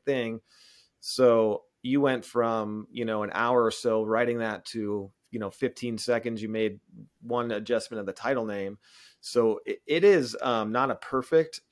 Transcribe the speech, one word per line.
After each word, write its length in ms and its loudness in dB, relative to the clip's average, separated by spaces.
thing. 360 -2
So 600 4
you 220 0
went 240 0
from, 640 -2
you 160 -6
know, 160 -2
an 100 -4
hour 320 2
or 60 2
so 320 0
writing 380 0
that 260 -6
to, 440 -6
you 80 -8
know, 100 -6
fifteen 480 -6
seconds, 460 -2
you 80 -6
made 300 -2
one 280 -2
adjustment 480 -4
of 60 -8
the 80 -6
title 320 -2
name. 320 -6
So 440 2
it, 220 -6
it 180 2
is, 380 6
um, 280 0
not 200 2
a 40 -2
perfect. 680 0